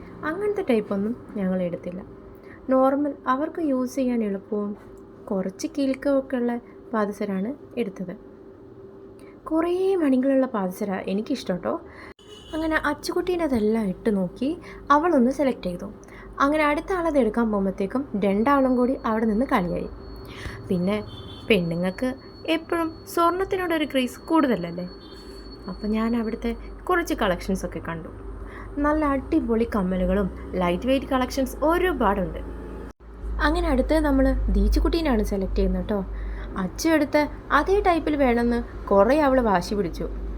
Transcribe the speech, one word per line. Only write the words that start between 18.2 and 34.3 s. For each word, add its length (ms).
കൂടി 300
അവിടെ 200
നിന്ന് 200
കളിയായി. 440
പിന്നെ 360
പെണ്ണുങ്ങൾക്ക് 640
എപ്പോഴും 440
സ്വർണത്തിനോടൊരു 800
ക്രേസ് 340
കൂടുതലല്ലേ. 680
അപ്പം 220
ഞാൻ 260
അവിടുത്തെ 380
കുറച്ച് 240
കളക്ഷൻസൊക്കെ 680
കണ്ടു. 300
നല്ല 260
അടിപൊളി 680
കമ്മലുകളും 540
ലൈറ്റ് 320
വെയ്റ്റ് 200
കളക്ഷൻസ് 560
ഒരുപാടുണ്ട്. 960
അങ്ങനെ 240
അടുത്ത് 320
നമ്മൾ 360